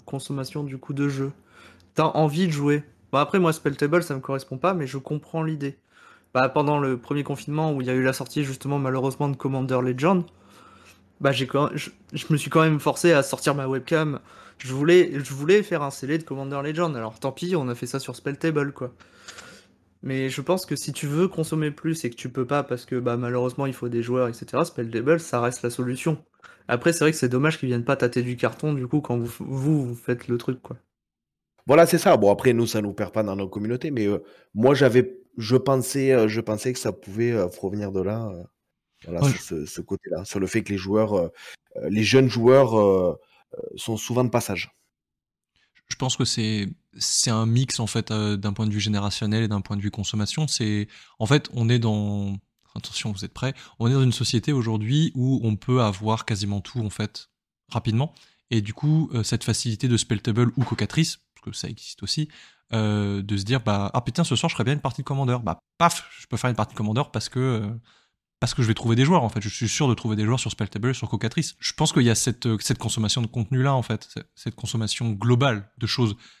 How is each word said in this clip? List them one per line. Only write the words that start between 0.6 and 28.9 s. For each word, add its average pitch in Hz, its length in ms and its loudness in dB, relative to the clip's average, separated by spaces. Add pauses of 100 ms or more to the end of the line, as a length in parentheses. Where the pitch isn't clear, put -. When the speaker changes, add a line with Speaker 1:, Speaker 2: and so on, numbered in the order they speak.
Speaker 1:
du 135 140 -10
coup, 139 160 -10
de 143 160 0
jeu. 135 240 -4 (600)
T'as 156 100 2
envie 156 420 2
de 160 60 0
jouer. 147 300 2 (280)
Bon, 131 80 2
après, 147 200 2
moi, 165 140 4
Spelltable, 151 500 0
ça 147 120 -4
me 131 60 -6
correspond 135 360 -6
pas, 180 160 0
mais 156 140 -4
je 131 100 -8
comprends 151 460 -6
l'idée. 143 340 -4 (560)
Bah, 131 160 4
pendant 147 300 2
le 135 180 0
premier 143 260 -4
confinement, 147 500 -2
où 135 80 -2
il 123 60 -4
y 127 40 0
a 127 40 2
eu 131 80 2
la 131 100 2
sortie, 139 320 -4
justement, 135 340 -4
malheureusement, 131 500 -2
de 135 60 -2
Commander 131 480 -2
Legend, 156 420 2 (960)
bah, 139 100 4
j'ai 127 160 -2
quand... 139 260 0
Je, - 180 -10 (200)
je... 151 200 -10
me 151 60 4
suis 143 120 -4
quand 160 120 4
même 156 200 4
forcé 165 320 4
à 139 100 6
sortir 139 320 -2
ma 139 120 -4
webcam. 143 520 0 (380)
Je 127 160 -8
voulais, 165 380 6 (120)
je 139 100 -10
voulais 165 300 4
faire 170 200 -2
un 139 80 -4
C - 160 -12
L 156 120 0
de 156 40 -12
Commander 139 400 -6
Legend. 156 340 -2
Alors, 110 220 -8
tant 135 120 -4
pis, 180 240 -4
on 131 140 0
a 120 60 -4
fait 123 120 -10
ça 139 120 -4
sur 127 180 -12
Spelltable, 143 560 -2
quoi. 123 200 -12 (1080)
Mais 135 280 -4
je 131 120 -8
pense 185 240 -2
que 147 100 -4
si 143 160 -8
tu 147 160 -6
veux 165 220 2
consommer 156 420 -2
plus 160 320 -6
et 123 60 -2
que - 60 -16
tu - 120 -10
peux 127 180 -4
pas 143 180 0
parce 123 220 -6
que, 127 140 -4
bah, 123 160 0
malheureusement, 123 520 -2
il 131 60 -4
faut - 140 -8
des 117 160 -2
joueurs, 123 240 0
et 117 60 -4
cetera, 135 320 -2
Spelltable, 123 540 0
ça 131 200 -4
reste 120 220 -2
la 120 80 0
solution. 127 560 -4 (420)
Après, 123 240 2
c'est 165 140 2
vrai 160 60 6
que 156 60 -2
c'est 127 120 2
dommage 143 300 2
qu'ils 131 100 -4
viennent 120 160 0
pas 139 100 2
tâter 123 260 0
du 123 140 -4
carton, 127 380 -2
du 127 140 -4
coup, 147 120 2